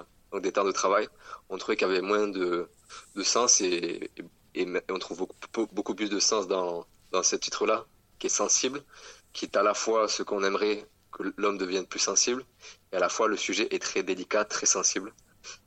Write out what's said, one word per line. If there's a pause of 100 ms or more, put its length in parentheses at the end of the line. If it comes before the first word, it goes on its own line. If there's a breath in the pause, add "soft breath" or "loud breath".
(320)
donc
des
temps
de
travail. (400 loud breath)
On
trouvait
qu'il
y
avait
moins
de, (460 loud breath)
de
sens
et, (460)
et,
et
on
trouve
beaucoup,
beaucoup
plus
de
sens
dans, (260)
dans
ce
titre-là, (340)
qui
est
sensible, (520 loud breath)
qui
est
à
la
fois
ce
qu'on
aimerait (240)
que
l'homme
devienne
plus
sensible, (480 loud breath)
et
à
la
fois
le
sujet
est
très
délicat,
très
sensible. (540 loud breath)